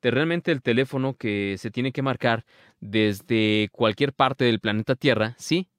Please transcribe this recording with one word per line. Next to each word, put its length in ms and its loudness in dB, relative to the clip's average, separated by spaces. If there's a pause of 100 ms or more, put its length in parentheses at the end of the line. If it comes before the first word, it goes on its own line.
de 100 2
realmente 400 0
el 100 0
teléfono 540 0
que 440 -2
se 120 -8
tiene 200 -4
que 100 -6
marcar 440 -2 (340)
desde 920 0
cualquier 420 0
parte 320 0
del 140 2
planeta 360 -2
Tierra, 420 0
¿sí? 300 -2 (120)